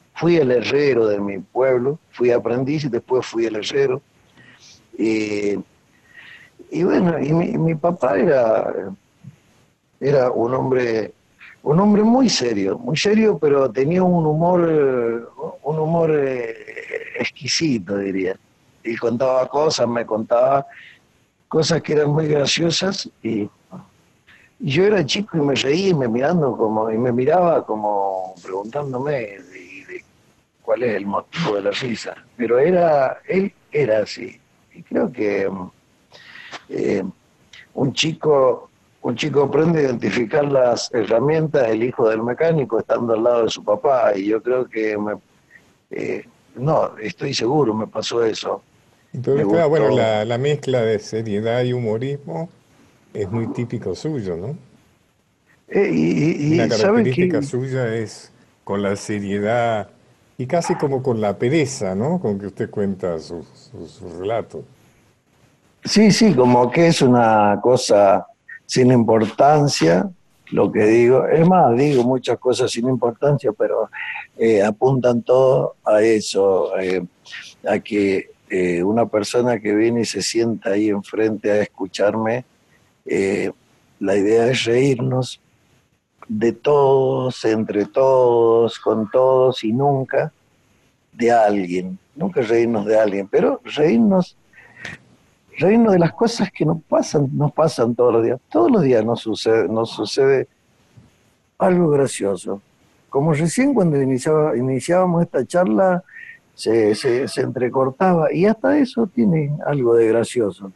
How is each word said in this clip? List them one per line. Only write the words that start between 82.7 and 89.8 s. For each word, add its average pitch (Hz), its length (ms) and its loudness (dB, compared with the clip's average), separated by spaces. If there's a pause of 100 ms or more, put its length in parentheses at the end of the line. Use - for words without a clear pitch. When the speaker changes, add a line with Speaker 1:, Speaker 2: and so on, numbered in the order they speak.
Speaker 1:
eh, 95 440 -2 (500)
la 98 180 0
idea 110 300 2
es 127 180 0
reírnos, 127 720 0 (1000)
de 113 140 0
todos, 135 880 0
entre 107 420 0
todos, 120 960 2
con 110 320 -2
todos 131 540 2
y 107 80 -2
nunca 135 580 -2 (800)